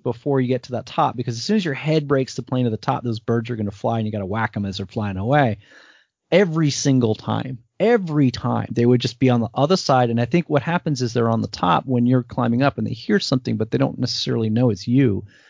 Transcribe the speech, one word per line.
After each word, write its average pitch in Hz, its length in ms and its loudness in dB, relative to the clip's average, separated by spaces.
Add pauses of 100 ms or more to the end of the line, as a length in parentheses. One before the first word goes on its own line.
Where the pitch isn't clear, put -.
before 131 360 -2
you 127 80 0
get 127 160 -2
to 127 100 -10
that 113 120 -8
top, 139 300 -2
because 120 200 -4
as 117 80 -10
soon 208 120 0
as 208 100 0
your 151 80 -2
head 151 340 0
breaks 135 280 0
the 131 80 -6
plane 127 240 0
of 113 40 0
the 107 60 -4
top, 131 260 -2
those 117 160 -4
birds 117 300 -2
are 123 60 -4
gonna 107 160 -4
fly 117 280 -4
and 110 80 -2
you 104 40 -4
gotta 104 140 -4
whack 107 300 -4
'em 101 100 -2
as 98 120 -6
they're 104 80 -8
flying 101 320 -6
away. 117 400 0 (720)
Every 165 380 2
single 127 460 2
time, 117 440 -6 (200)
every 175 520 2
time 117 400 -4
they 120 140 2
would 123 160 6
just - 180 -6
be 127 120 4
on 120 100 2
the 117 120 -4
other 151 240 2
side. 127 340 2
And 117 100 0
I 120 40 2
think 120 240 0
what 143 120 2
happens 165 400 -2
is 120 120 -2
they're 117 160 2
on 113 120 0
the 104 60 -4
top - 400 0
when 123 180 2
you're 127 180 4
climbing 120 380 -2
up 151 160 2
and 113 100 -4
they 110 60 -6
hear 196 260 0
something, 123 380 -2
but 110 140 -4
they 120 80 0
don't 135 200 0
necessarily 120 520 -2
know 120 180 4
it's 101 180 -2
you. 117 380 2 (240)